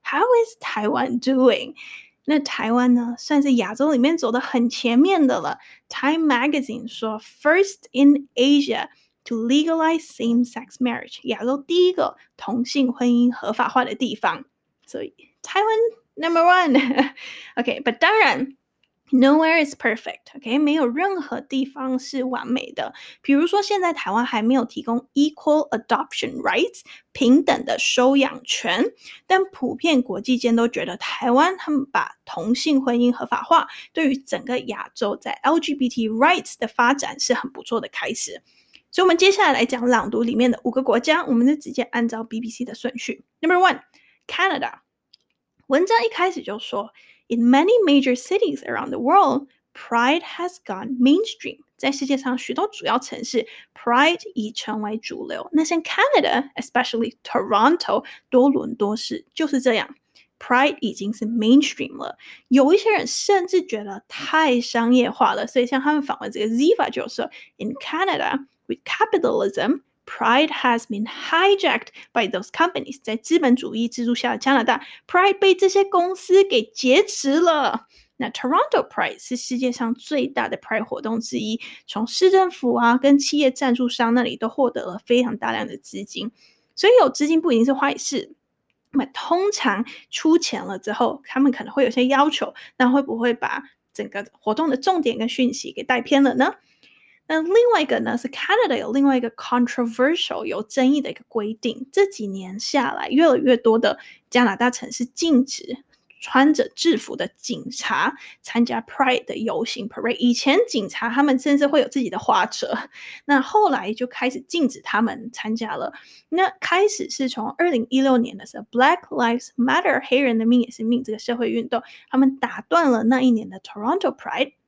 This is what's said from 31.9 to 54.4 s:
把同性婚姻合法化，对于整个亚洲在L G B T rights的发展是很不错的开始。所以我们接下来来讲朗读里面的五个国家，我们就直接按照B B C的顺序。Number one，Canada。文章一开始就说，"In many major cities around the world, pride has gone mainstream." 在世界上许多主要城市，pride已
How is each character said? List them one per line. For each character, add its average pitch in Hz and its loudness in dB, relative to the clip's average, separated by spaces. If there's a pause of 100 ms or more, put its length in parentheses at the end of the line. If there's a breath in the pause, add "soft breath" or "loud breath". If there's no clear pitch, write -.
把 - -4 (100)
同 214 -2
性 277 2
婚 240 0
姻 240 4
合 - -6
法 - -6
化， - 2 (240 loud breath)
对 320 0
于 247 0
整 - -8
个 247 -4
亚 - -10
洲 208 -4
在 - -10 (120)
L 311 2
G 311 -4
B 247 -2
T 226 -4
rights 285 0
的 226 -6
发 240 0
展 - -6
是 - 0
很 - -4
不 - -18
错 - -6
的 - -8
开 - -8
始。 - -10 (480 soft breath)
所 - 0
以 - 6
我 370 6
们 339 4
接 370 6
下 392 2
来 277 4
来 - 2
讲 240 -4
朗 233 2
读 226 0
里 226 -2
面 247 4
的 233 -2
五 240 0
个 262 -2
国 240 2
家， 311 0
我 277 -2
们 233 4
就 294 4
直 294 -14
接 254 -4
按 233 -2
照 226 -6
B 220 -10
B 233 -8
C 247 -10
的 247 -10
顺 240 -10
序。 - -10 (180)
Number 349 2
one，Canada。 - -2 (960)
文 320 4
章 453 2
一 453 0
开 370 0
始 330 -8
就 208 -10
说， - -8 (360 soft breath)
"In 233 0
many 269 6 (100)
major 277 4
cities 370 -2
around - -6
the - -6
world, 285 2 (260 soft breath)
pride 254 -2
has - -10
gone 220 -8
mainstream." 330 2 (160)
在 269 -2
世 277 -6
界 269 0
上 262 -4
许 - -8
多 359 -2
主 - -12
要 220 0
城 - -10
市， - -4 (260 loud breath)
pride 285 0 (140)
已 214 -6